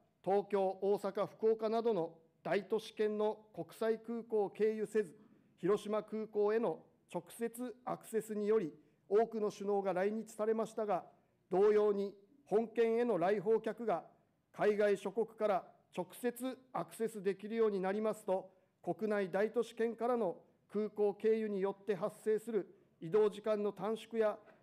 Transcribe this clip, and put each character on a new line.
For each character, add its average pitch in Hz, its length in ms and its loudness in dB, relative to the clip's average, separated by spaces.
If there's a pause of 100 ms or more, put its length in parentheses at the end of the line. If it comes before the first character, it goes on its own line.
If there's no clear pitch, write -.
(260)
東 196 240 2
京、 190 320 0
大 196 160 2
阪、 196 300 -2
福 - 240 0
岡 220 180 0
な 226 120 0
ど 226 120 2
の 165 180 -2 (320)
大 190 220 -2
都 214 140 0
市 - 140 -16
圏 214 240 0
の 214 200 0 (180)
国 165 120 -8 (120)
際 226 200 0
空 226 240 -8
港 220 200 0
を 190 60 -2
経 208 160 -2
由 220 200 0
せ 214 180 0
ず、 160 120 -10 (420)
広 202 240 2
島 208 220 -2
空 214 240 -6
港 208 260 2
へ 226 60 4
の 175 200 0 (340)
直 175 160 -6
接 233 440 -6 (120)
ア - 120 -4
ク - 120 -16
セ 220 100 -2
ス 214 160 -8
に 208 120 -2
よ 220 120 4
り、 151 140 -6 (340)
多 220 180 4
く 226 140 -6
の 202 100 -2
首 196 180 -10
脳 202 140 2
が 190 120 -2
来 196 180 0
日 220 220 -8
さ 214 120 -4
れ 226 80 2
ま 220 120 0
し 220 100 -12
た 220 100 -4
が、 180 200 -2 (440)
同 202 220 6
様 208 220 4
に 196 200 -2 (320)
本 220 220 0
県 226 300 2
へ 240 80 2
の 220 120 2
来 196 220 2
訪 220 220 2
客 220 240 -6
が 170 180 0 (480)
海 202 240 2
外 208 220 4
諸 196 140 -6
国 220 160 -2
か 214 200 0
ら 185 160 4 (320)
直 180 120 -6 (140)
接 240 360 -2 (160)
ア 170 100 -2
ク - 120 -14
セ 226 120 -2
ス 214 160 -8
で 190 120 0
き 196 120 -14
る 226 80 -6
よ 226 120 4
う 208 40 2
に 196 80 -2
な 185 120 0
り 208 100 -2
ま 214 120 0
す 214 120 -12
と、 185 240 -2 (340)
国 208 260 -4
内 202 220 0
大 208 200 0
都 233 120 0
市 233 120 -10
圏 226 200 -2
か 226 120 -4
ら 247 100 0
の 180 180 0 (360)
空 208 180 -2
港 208 240 0
経 214 240 0
由 220 100 -2
に 202 140 -2
よ 196 200 -2
っ - 40 -20
て 208 100 -2
発 190 280 -6
生 214 160 2
す 226 120 -12
る 196 160 -2 (320)
移 165 100 -8
動 214 200 4
時 196 120 -12
間 214 220 0
の 202 80 -2
短 202 240 -4
縮 220 240 -8
や、 214 180 0 (260)